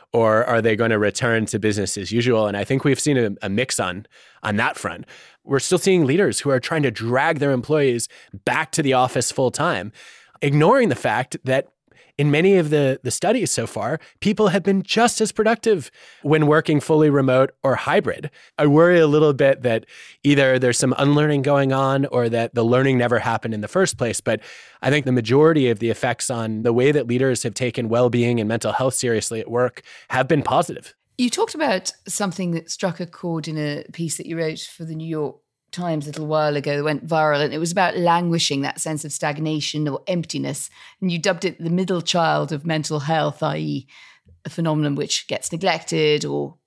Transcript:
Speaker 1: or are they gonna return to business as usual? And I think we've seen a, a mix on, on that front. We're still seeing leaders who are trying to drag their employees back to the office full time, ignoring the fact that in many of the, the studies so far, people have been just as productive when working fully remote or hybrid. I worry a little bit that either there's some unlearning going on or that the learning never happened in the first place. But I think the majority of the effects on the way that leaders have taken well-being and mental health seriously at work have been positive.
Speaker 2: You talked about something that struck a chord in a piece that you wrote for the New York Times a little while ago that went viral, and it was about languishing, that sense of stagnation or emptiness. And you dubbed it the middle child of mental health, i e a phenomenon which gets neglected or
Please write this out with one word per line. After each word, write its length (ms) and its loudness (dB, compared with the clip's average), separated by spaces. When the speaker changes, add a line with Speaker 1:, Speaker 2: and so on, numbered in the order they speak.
Speaker 1:
or 340 4
are 140 2
they 140 2
gonna 240 0
return 480 0
to 140 -4
business 360 -2
as 140 -8
usual? 380 2
And 80 -4
I 80 -4
think 180 -2
we've 160 2
seen 180 0
a, 140 2
a 60 -6
mix 300 -2
on, 280 -6
on 140 -2
that 200 -2
front. 280 -8
We're 160 0
still 180 0
seeing 280 4
leaders 340 0
who 100 -2
are 80 2
trying 240 -2
to 80 0
drag 480 -2
their 140 0
employees 560 0
back 400 -4
to 100 -2
the 120 2
office 360 0
full 220 0
time, 400 -4
ignoring 480 4
the 80 0
fact 480 -2
that 240 0
in 140 2
many 240 4
of 140 2
the, 340 2
the 80 -4
studies 380 -2
so 160 -4
far, 340 -6
people 280 2
have 160 0
been 180 0
just 380 0
as 100 -2
productive 600 0
when 260 4
working 320 4
fully 280 4
remote 440 4
or 140 2
hybrid. 540 -2
I 80 4
worry 320 6
a 80 6
little 260 4
bit 300 2
that 240 0
either 340 4
there's 200 2
some 200 2
unlearning 440 2
going 300 2
on 340 0
or 220 0
that 280 -2
the 80 2
learning 340 2
never 220 2
happened 340 -4
in 60 -6
the 80 -8
first 280 0
place. 240 -4
But 200 -2
I 80 0
think 160 2
the 60 0
majority 580 4
of 80 0
the 120 -2
effects 380 -4
on 340 -4
the 100 2
way 180 4
that 160 0
leaders 380 0
have 100 -6
taken 340 -4
well-being 520 2
and 80 -2
mental 240 -2
health 220 -2
seriously 460 -2
at 80 -10
work 340 -2
have 160 2
been 160 2
positive. 520 -2
Speaker 2:
You 120 0
talked 240 -2
about 380 -2
something 440 -4
that 180 -8
struck 300 -6
a 60 -8
chord 420 -8
in 100 -6
a 340 -6
piece 240 -6
that 100 -10
you 120 -8
wrote 220 -4
for 240 -16
the 100 -10
New 120 -10
York 300 -6
Times 360 -4
a 40 -12
little 160 -8
while 300 0
ago 220 -4
that 60 -4
went 220 -4
viral, 380 2
and 80 -2
it 60 -6
was 120 -4
about 280 0
languishing, 640 0
that 180 -6
sense 240 -6
of 80 -12
stagnation 720 -4
or 200 -4
emptiness. 640 -6
And 120 -2
you 60 -4
dubbed 260 -4
it 180 -6
the 60 -6
middle 320 -2
child 520 0
of 120 -8
mental 360 -4
health, 420 -2
i 160 -2
e 280 -6
a 40 -12
phenomenon 440 -2
which 340 -6
gets 240 -8
neglected 720 0
or 320 -6